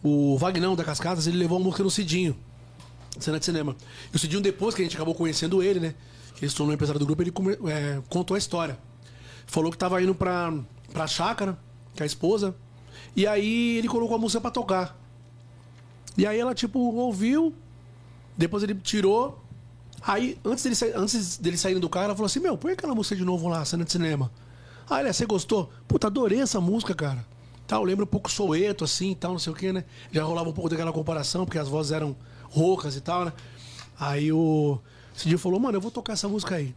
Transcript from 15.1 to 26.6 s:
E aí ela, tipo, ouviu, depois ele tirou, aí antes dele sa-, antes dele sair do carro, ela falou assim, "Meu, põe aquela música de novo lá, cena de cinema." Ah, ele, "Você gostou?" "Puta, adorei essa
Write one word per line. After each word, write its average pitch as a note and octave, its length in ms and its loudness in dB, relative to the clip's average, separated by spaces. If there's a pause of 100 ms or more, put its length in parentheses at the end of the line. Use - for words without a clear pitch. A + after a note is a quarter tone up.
E F#3+ 80 4
aí G#3+ 140 2
ela, B3 160 0
tipo, B3 240 -2
ouviu, B3 760 2 (840)
depois E3+ 260 2
ele G#3 120 -2
tirou, G#3+ 680 2 (580)
aí A3+ 440 0
antes A#3+ 180 -2
dele B3 120 2
sa-, A3+ 240 0
antes G3+ 380 0
dele E3+ 200 0
sair F#3 220 0
do E3+ 100 0
carro, F3+ 160 0
ela G#3 100 0
falou G#3+ 120 -2
assim, C4+ 120 0
"Meu, E4 180 0
põe E4 160 -2
aquela E4 220 -2
música G#3+ 200 0
de F#3 100 -2
novo F3 220 0
lá, E3 180 0
cena E3+ 180 0
de E3 80 -4
cinema." D#3 400 0 (580)
Ah, C#4+ 100 2
ele, C4+ 120 0
"Você A#3 140 0
gostou?" G3+ 460 0 (160)
"Puta, - 200 2
adorei A3 340 2
essa A3 200 0